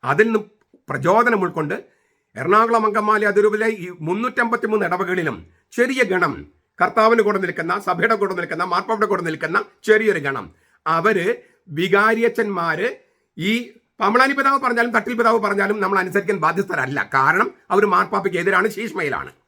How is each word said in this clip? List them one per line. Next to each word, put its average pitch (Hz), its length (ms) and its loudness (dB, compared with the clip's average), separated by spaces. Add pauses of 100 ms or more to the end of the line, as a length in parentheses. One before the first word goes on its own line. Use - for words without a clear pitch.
അതിൽ 147 240 2
നിന്നും 214 160 0 (440)
പ്രചോദനം 196 560 2
ഉൾക്കൊണ്ട് 165 320 -4 (600)
എറണാകുളം 214 520 2
അങ്കമാലി 214 420 0
അതിരൂപതയിലെ 208 380 2 (160)
ഈ 180 40 -10 (180)
മുന്നൂറ്റമ്പത്തിമൂന്ന് 226 840 -2
ഇടവകളിലും 175 480 -2 (400)
ചെറിയ 254 260 0 (100)
ഗണം, 175 220 0 (440)
കർത്താവിന് 226 480 4
കൂടെ 202 180 0
നിൽക്കുന്ന, 165 280 -4 (140)
സഭയുടെ 202 340 2
കൂടെ 190 180 -2
നിൽക്കുന്ന, 170 340 -4
മാർപ്പാപ്പയുടെ 202 400 -2
കൂടെ 175 160 -2
നിൽക്കുന്ന 160 320 -2 (260)
ചെറിയൊരു 214 400 4
ഗണം, 123 200 -6 (500)
അവര് 180 300 0 (520)
വികാരിയച്ഛന്മാര് 202 1080 0 (600)
ഈ - 20 2 (480)
പമ്പളാനി 240 380 4
പിതാവ് 269 260 2
പറഞ്ഞാലും 240 320 0
തട്ടിൽ 226 220 -2
പിതാവ് 226 260 4
പറഞ്ഞാലും 202 380 0
നമ്മൾ 196 200 0
അനുസരിക്കാൻ 190 420 -2
ബാധ്യസ്ഥരല്ല. 160 540 -2 (160)
കാരണം 156 340 4 (240)
അവർ 202 120 4 (100)
മാർപ്പാപ്പയ്ക്ക് 190 480 0
എതിരാണ്, 190 340 2
ശീഷ്മയിലാണ്. 156 560 -6 (160)